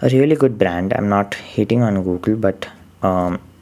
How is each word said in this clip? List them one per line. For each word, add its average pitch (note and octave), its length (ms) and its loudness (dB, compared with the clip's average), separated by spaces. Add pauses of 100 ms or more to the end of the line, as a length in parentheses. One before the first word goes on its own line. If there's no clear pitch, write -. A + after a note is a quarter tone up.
a C3 80 2
really C#3 280 2
good A#2+ 200 2
brand, F#2 360 0
I'm G#2 160 -2
not G2+ 260 0
hating A2+ 480 -2
on G2 200 0
Google, F#2 340 -2
but, G2 300 -2 (360)
um, F2+ 360 0 (220)